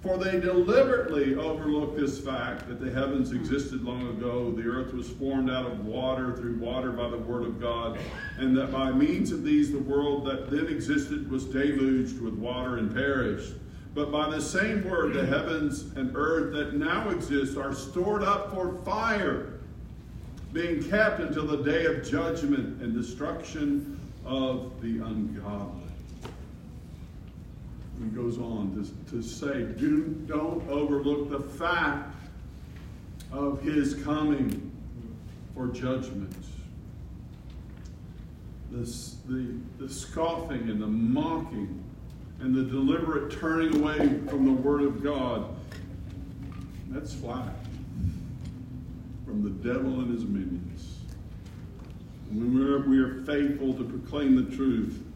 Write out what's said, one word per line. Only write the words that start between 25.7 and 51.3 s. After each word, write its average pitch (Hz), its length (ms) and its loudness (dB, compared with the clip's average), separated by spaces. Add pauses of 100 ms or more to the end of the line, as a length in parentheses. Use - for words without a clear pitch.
He 113 100 -4
goes 117 280 -2
on 107 380 -2
to, - 380 -8
to 117 100 -4
say, 135 420 -2 (140)
do, 151 240 4 (240)
don't 156 420 -2
overlook 143 640 2
the 139 80 -2
fact 165 760 0 (1160)
of 143 320 -2
his 147 400 4
coming 147 680 2 (840)
for 127 140 -2
judgment. 123 640 -4 (2500)
This, 120 440 -6 (120)
the, 127 260 -2 (240)
the 135 100 -8
scoffing 160 800 -2
and 107 140 0
the 107 40 0
mocking 113 960 2 (580)
and 127 140 4
the 131 100 4
deliberate 143 760 2
turning 160 420 4
away 147 380 4 (100)
from 135 180 6
the 135 60 10
Word 143 300 6
of 135 200 2
God, 127 520 0 (1300)
that's 147 260 -6
flat 127 400 -6 (1700)
from 104 200 0
the 101 60 0
devil 127 500 0
and 120 120 0
his 110 120 0
minions. 90 720 -4 (1300)